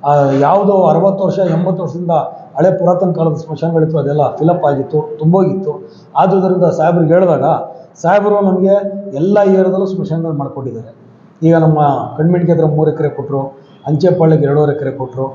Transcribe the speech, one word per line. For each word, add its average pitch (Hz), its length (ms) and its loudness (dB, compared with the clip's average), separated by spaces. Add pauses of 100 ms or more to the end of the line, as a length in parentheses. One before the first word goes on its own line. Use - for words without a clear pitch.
ಆ, 143 260 2
ಯಾವುದೋ 170 420 2
ಅರವತ್ತು 190 520 2
ವರ್ಷ, 165 140 -2
ಎಂಬತ್ತು 180 440 0
ವರ್ಷದಿಂದ 170 280 -6 (480)
ಹಳೆ 180 200 2
ಪುರಾತನ 180 340 0
ಕಾಲದ 160 220 0
ಸ್ಮಶಾನಗಳಿತ್ತು, 160 640 -2
ಅದೆಲ್ಲ 143 380 -2
ಫಿಲಪ್ 165 280 0
ಆಗಿತ್ತು, 143 540 -2
ತುಂಬೋಗಿತ್ತು. 160 680 0 (280)
ಆದುದರಿಂದ 185 480 2
ಸಾಹೇಬ್ರಿಗೆ 165 500 2
ಹೇಳಿದಾಗ 170 300 2 (500)
ಸಾಹೇಬರು 202 460 0
ನಮಗೆ 190 340 2 (420)
ಎಲ್ಲ 196 300 2
ಏರಿಯಾದಲ್ಲೂ 190 400 2
ಸ್ಮಶಾನಗಳು 165 460 -6
ಮಾಡ್ಕೊಟ್ಟಿದ್ದಾರೆ. 131 600 -10 (520)
ಈಗ 165 100 4
ನಮ್ಮ 156 240 2 (380)
ಕಣ್ಮಿಣಿಕೆ 170 340 2
ಹತ್ರ 156 120 2
ಮೂರು 151 260 2
ಎಕರೆ 151 180 -2
ಕೊಟ್ಟರು, 135 480 -6 (300)
ಅಂಚೆಪಾಳ್ಯಕ್ಕೆ 156 600 2
ಎರಡೂವರೆ 147 260 2
ಎಕರೆ 135 180 -4
ಕೊಟ್ಟರು 135 440 -8